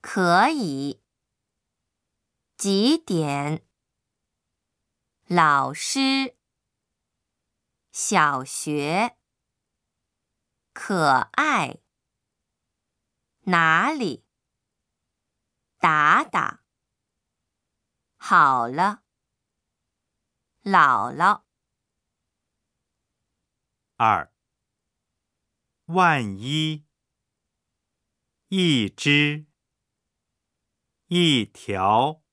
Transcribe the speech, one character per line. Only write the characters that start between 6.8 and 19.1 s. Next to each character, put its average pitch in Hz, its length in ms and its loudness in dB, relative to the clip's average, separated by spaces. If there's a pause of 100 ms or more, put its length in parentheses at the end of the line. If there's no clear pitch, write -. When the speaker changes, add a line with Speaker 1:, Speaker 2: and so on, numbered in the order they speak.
Speaker 1:
小 147 520 -2
学。 151 760 -6 (1600)
可 151 440 0 (160)
爱。 247 460 -2 (1700)
哪 170 440 2
里？ 226 320 -6 (1600)
打 160 440 4
打。 - 400 -6 (1500)
好 135 500 2
了。 175 360 -4 (1600)